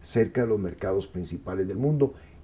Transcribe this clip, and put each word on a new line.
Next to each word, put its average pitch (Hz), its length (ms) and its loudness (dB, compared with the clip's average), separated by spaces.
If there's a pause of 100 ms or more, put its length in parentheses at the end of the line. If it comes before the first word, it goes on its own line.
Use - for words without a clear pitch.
cerca 117 400 2
de 117 60 2
los 107 120 2
mercados 95 480 -2
principales 92 600 -4
del 98 100 -4
mundo, 139 360 2 (300)